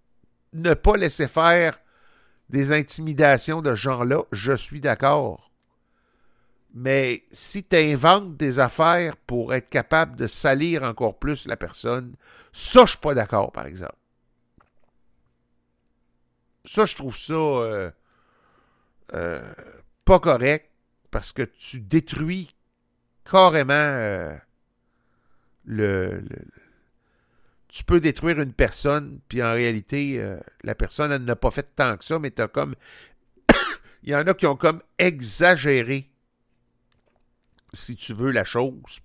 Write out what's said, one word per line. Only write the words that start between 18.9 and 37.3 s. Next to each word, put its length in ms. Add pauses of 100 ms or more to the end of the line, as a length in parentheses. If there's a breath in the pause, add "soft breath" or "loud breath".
euh, 380 (520)
pas 140
correct, 520 (400)
parce 220
que 100
tu 380
détruis 760 (680)
carrément, 480
euh, 640 (1300)
le, 560
le, 240 (1200)
tu 160
peux 160
détruire 400
une 120
personne, 760
puis 140
en 100
réalité, 640
euh, 200 (240)
la 120
personne, 380
elle 120
n'a 120
pas 160
fait 220
tant 220
que 80
ça, 140
mais 140
t'as 160
comme, 260 (760 soft breath)
<coughs> 540
il 80
y 60
en 100
a 80
qui 120
ont 100
comme 260 (160)
exagéré, 1120 (1600)